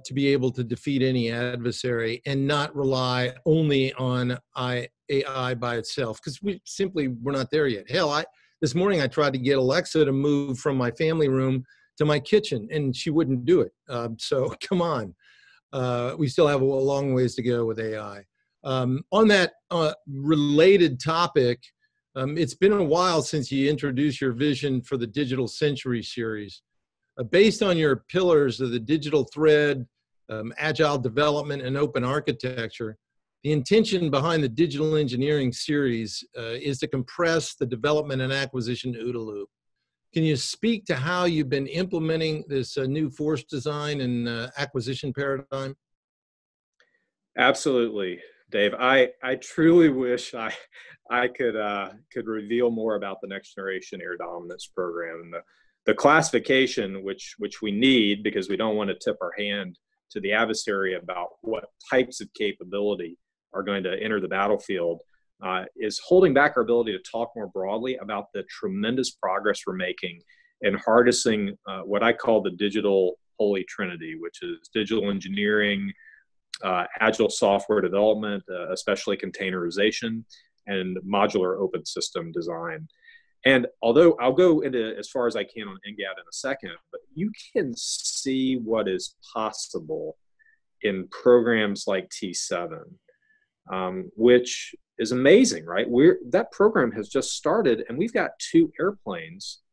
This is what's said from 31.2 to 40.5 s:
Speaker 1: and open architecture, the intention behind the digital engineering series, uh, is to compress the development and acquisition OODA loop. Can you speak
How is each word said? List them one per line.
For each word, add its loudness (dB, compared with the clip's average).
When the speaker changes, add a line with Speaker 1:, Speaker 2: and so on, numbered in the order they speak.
Speaker 1:
and -4
open 0
architecture, -4
the -2
intention 2
behind 2
the 0
digital 0
engineering 0
series, -2
uh, -8
is -6
to -4
compress -2
the -4
development 0
and -2
acquisition -4
OODA -6
loop. -8
Can 2
you 2
speak -2